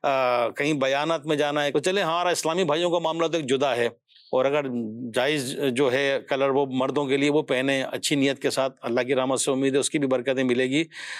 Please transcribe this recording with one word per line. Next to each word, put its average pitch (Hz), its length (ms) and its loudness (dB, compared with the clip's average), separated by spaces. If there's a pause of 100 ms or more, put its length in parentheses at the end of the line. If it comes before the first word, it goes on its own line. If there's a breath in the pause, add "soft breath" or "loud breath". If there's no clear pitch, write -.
آ، 123 460 2
کہیں 143 240 -2
بیانات 143 540 0
میں 156 100 0
جانا 147 280 0
ہے 143 60 0
تو 147 80 0
چلیں 185 240 0
ہمارا 175 260 0
اسلامی 170 360 0
بھائیوں 170 260 0
کا 175 80 0
معاملہ 165 280 0
تو 160 100 -2
ایک 151 120 -2
جدا 131 280 2
ہے، 120 100 0 (460 soft breath)
اور 131 120 2
اگر 143 220 2 (480)
جائز 135 420 0 (160)
جو 123 200 4
ہے 139 260 0 (100)
کلر 139 220 2
وہ 139 200 2
مردوں 131 360 0
کے 135 100 0
لیے 143 140 2
وہ 151 120 4
پہنیں 135 400 0
اچھی - 340 -2
نیت 135 260 2
کے 131 80 0
ساتھ، 131 320 -2
اللہ 123 180 -2
کی 127 140 0
رحمت 131 260 0
سے - 100 0
امید 135 240 0
ہے 143 40 4
اس 127 120 0
کی 160 80 -2
بھی 143 100 0
برکتیں 131 360 0
ملے 127 200 2
گی۔ 139 200 0 (360 loud breath)